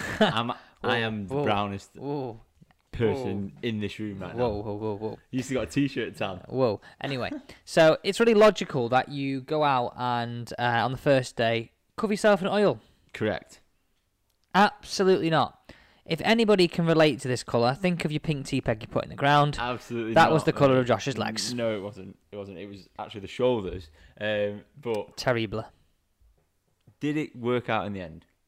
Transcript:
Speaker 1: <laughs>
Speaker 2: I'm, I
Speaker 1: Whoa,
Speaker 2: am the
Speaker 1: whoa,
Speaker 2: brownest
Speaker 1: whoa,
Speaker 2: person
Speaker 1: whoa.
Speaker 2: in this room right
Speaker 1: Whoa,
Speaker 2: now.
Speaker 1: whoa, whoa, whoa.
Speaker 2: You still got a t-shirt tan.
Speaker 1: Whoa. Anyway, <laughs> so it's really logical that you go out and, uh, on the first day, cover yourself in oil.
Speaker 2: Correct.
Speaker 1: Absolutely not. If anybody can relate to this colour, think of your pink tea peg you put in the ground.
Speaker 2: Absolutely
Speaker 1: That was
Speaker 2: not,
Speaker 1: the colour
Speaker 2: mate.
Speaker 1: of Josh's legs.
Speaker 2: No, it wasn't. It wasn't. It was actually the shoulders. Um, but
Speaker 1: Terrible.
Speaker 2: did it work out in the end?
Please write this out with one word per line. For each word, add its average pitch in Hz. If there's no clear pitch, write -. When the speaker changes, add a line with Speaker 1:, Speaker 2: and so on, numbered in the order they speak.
Speaker 1:
<laughs> -
Speaker 2:
I'm, 120
I -
Speaker 1:
Whoa, 117
Speaker 2:
am 110
the 131
Speaker 1:
whoa, 143
Speaker 2:
brownest 101
Speaker 1:
whoa, 131
Speaker 2:
person 107
Speaker 1:
whoa. -
Speaker 2:
in 110
this 101
room 104
right 90
Speaker 1:
Whoa, 117
Speaker 2:
now. 104
Speaker 1:
whoa, 107
whoa, 107
whoa. 107
Speaker 2:
You 131
still 127
got 107
a -
t-shirt 131
tan. 95
Speaker 1:
Whoa. 123
Anyway, 127
<laughs> -
so 160
it's 196
really 233
logical 196
that 127
you 139
go 151
out 131
and, 120
uh, -
on 123
the 127
first 135
day, 117
cover 214
yourself 202
in 185
oil. 185
Speaker 2:
Correct. -
Speaker 1:
Absolutely 185
not. 135
If 165
anybody 208
can 165
relate 156
to 131
this 123
colour, 120
think 175
of 151
your 151
pink 143
tea 135
peg 113
you -
put -
in 127
the 131
ground. 143
Speaker 2:
Absolutely 117
Speaker 1:
That 160
was 156
Speaker 2:
not, -
Speaker 1:
the 156
colour 135
Speaker 2:
mate. 127
Speaker 1:
of 123
Josh's 120
legs. 110
Speaker 2:
No, 117
it 98
wasn't. 95
It 101
wasn't. 98
It 101
was 98
actually 107
the 95
shoulders. 101
Um, 104
but 110
Speaker 1:
Terrible. 110
Speaker 2:
did 147
it -
work 123
out 104
in 104
the 95
end? 80